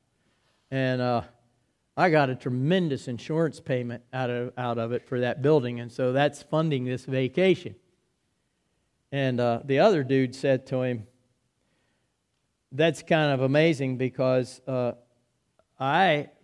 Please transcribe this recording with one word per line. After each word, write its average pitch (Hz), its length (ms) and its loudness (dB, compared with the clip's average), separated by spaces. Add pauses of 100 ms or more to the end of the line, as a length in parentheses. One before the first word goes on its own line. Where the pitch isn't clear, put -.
(680)
and, 131 320 -2
uh, 123 200 0 (760)
I 170 140 4
got 147 180 4
a 127 60 -4
tremendous 139 720 -2
insurance 156 520 -4
payment 120 440 -6 (100)
out 131 160 -2
of, 123 260 -6
out 120 220 -4
of 117 140 -2
it 123 120 -4
for 123 180 -4
that 123 200 -2
building, 123 380 2
and 120 120 -12
so 127 220 -2
that's 143 300 0
funding 156 420 -2
this 127 200 -6
vacation." 131 680 0 (1400)
And, 135 280 -2
uh, 117 260 0
the 139 140 0
other 175 240 4
dude 131 320 0
said 131 320 0
to 127 160 -4
him, 120 240 -6 (1600)
that's 151 300 0
kind 156 320 2
of 131 80 0
amazing 135 560 2
because, 127 680 -2
uh, 123 260 -2 (840)
I, 147 500 0 (140)